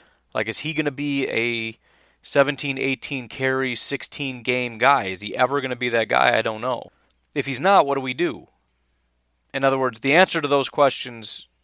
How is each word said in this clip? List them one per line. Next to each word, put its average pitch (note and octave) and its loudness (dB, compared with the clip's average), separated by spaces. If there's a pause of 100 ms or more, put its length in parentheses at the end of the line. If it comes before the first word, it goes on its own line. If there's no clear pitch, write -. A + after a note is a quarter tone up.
(320)
like, G#2+ -2
is A2 -4
he D#3 -4
gonna D3+ -2
be C#3 -2
a A#2 -2 (440)
seventeen, C#3 0
eighteen B2+ -4
carry, C3 -2
sixteen C3 -4
game B2 -2
guy? B2+ 4
Is F#2+ -6
he G#2 -8
ever C3 2
gonna B2+ -4
be B2 -2
that A2+ 2
guy? B2 4
I A2+ 2
don't A2 -4
know. B2 -4 (440)
If D3 -2
he's C3 -4
not, F3+ 6
what C#3 0
do C#3 0
we B2+ -4
do? D3 -2 (1040)
In C3+ 0
other C3+ 4
words, B2 -2
the C#3 2
answer E3+ 2
to D3 -2
those C#3 2
questions B2 -2 (180)